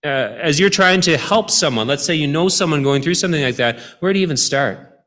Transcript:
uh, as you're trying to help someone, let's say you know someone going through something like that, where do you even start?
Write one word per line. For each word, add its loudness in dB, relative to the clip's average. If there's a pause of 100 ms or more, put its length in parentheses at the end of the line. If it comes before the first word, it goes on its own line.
uh, -2 (200)
as 0
you're 4
trying 4
to 2
help 0
someone, 0
let's -2
say -2
you -2
know 0
someone 0
going 2
through -2
something -2
like -2
that, 0 (200)
where -2
do 2
you 2
even -2
start? -2 (300)